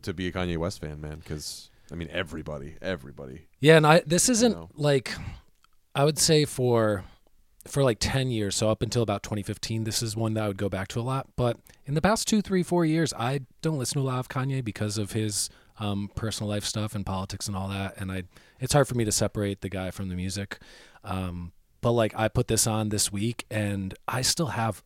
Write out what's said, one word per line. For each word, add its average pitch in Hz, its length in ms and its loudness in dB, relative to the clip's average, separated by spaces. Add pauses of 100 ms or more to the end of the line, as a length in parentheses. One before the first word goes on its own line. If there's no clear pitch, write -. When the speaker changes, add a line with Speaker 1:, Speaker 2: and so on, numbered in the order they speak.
Speaker 1:
to 98 120 -6
be 90 140 -4
a 80 40 -4
Kanye 90 240 -2
West 85 240 -4
fan, 76 200 -10
man, 76 240 -10
'cause, - 460 -10 (220)
I - 40 -12
mean, 85 140 -6
everybody, 76 680 -8
everybody. 71 680 -8 (120)
Speaker 2:
Yeah, 156 160 10
and 156 100 6
I, 160 200 8
this 165 220 2
isn't, 240 240 4
Speaker 1:
You 85 40 -2
know? 85 180 -14
Speaker 2:
like, 143 400 2 (800)
I 139 100 4
would 151 140 2
say 151 260 6
for, 113 600 2 (640)
for, 139 160 0
like, 123 180 4
ten 131 300 0
years, 104 260 0
so 110 140 2
up 110 120 2
until 120 200 2
about 104 200 0
twenty 107 200 -4
fifteen, 110 420 -4
this 110 180 -2
is 107 140 -4
one 113 180 0
that 110 100 0
I 107 40 0
would 98 100 -2
go 104 100 0
back 95 200 -4
to - 120 -4
a - 20 -4
lot. 131 340 -4
But 120 220 0 (280)
in 139 80 -4
the 156 80 0
past 208 260 4
two, 214 140 4
three, 185 200 2
four 175 220 2
years, 156 300 2
I 135 260 0 (220)
don't 160 160 0
listen 123 240 -2
to 131 40 0
a 131 40 0
lot 127 80 -2
of 127 100 -6
Kanye 135 360 -2
because 107 340 -2
of 101 140 -4
his, 107 360 -2 (300)
um, 101 360 -4
personal 110 360 -4
life 104 140 -2
stuff 107 300 -4
and 101 120 -6
politics 95 400 -6
and 101 100 -4
all 95 120 -4
that. 98 280 -6
And 95 160 -6
I, 92 120 -6 (360)
it's 127 140 -2
hard 143 140 8
for 127 80 -6
me 120 80 2
to 104 80 0
separate 101 480 0
the 98 100 -6
guy 92 200 -4
from 95 180 -8
the 90 80 -4
music. 95 420 -6 (460)
Um, 90 480 -6 (280)
but, 120 120 2
like, 113 260 4
I 110 100 4
put - 200 0
this 110 180 2
on 110 240 0
this 104 220 0
week, 107 380 -4
and 101 440 -2 (120)
I 123 160 -2
still 151 260 0
have 113 380 -2